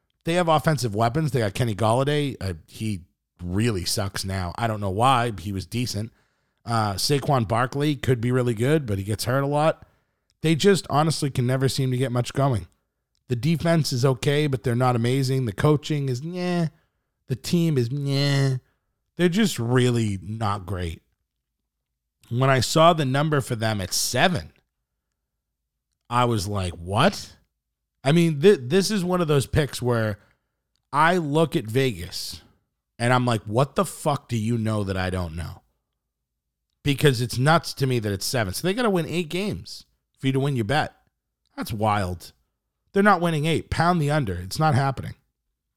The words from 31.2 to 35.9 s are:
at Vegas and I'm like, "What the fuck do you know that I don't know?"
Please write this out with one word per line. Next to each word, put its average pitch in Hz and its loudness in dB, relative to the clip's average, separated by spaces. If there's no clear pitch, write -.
at 123 -2
Vegas 110 -4
and 120 2
I'm 123 2
like, 113 0
"What 117 0
the 190 2
fuck - -4
do 120 -2
you 113 0
know 107 -2
that 95 -4
I 92 -2
don't 87 -4
know?" 85 -10